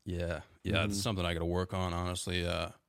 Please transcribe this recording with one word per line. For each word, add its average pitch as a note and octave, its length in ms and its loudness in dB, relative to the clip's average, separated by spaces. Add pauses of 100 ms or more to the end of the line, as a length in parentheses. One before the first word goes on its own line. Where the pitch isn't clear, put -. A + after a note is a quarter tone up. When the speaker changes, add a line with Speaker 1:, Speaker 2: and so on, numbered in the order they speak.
Speaker 1:
Yeah. E2+ 380 -2 (200)
Yeah, - 120 0
that's E2 180 2
Speaker 2:
Mm-hmm. G2+ 80 0
Speaker 1:
something G2 260 0
I F2 60 2
gotta E2+ 120 0
work F2+ 300 0
on, F#2 180 0
honestly. F2+ 540 0
Uh, E2+ 220 0 (200)